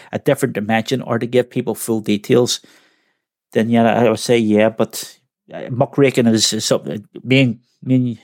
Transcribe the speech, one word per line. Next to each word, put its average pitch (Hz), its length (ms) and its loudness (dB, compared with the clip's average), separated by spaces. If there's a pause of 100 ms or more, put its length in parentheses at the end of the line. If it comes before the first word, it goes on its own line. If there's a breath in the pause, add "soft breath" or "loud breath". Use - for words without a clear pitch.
(120)
a 110 60 -6
different 135 360 -2
dimension 110 460 -2
or 117 180 -4
to 120 80 -6
give 120 220 0
people 120 260 -6
full 110 280 -4
details, 117 580 0 (920 soft breath)
then 117 180 0
yeah, 117 240 4
I 113 160 2
would 110 80 -2
say 123 180 0
yeah. 107 320 2
But, - 500 -6 (320)
uh, - 200 -12
muckraking 131 560 2
is, 110 260 2
is 107 140 -6
something - 420 -4 (160)
me 131 160 4
and, 120 200 0 (220)
me 131 120 0
and 123 300 0